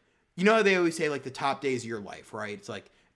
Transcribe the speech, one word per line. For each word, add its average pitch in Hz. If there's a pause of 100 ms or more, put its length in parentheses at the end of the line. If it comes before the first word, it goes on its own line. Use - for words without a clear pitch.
(360)
you 175
know 214
how 220
they 196
always 170
say, 160
like, 139
the 131
top 139
days 131
of 110
your 113
life, 87
right? 104
It's -
like, 101 (260)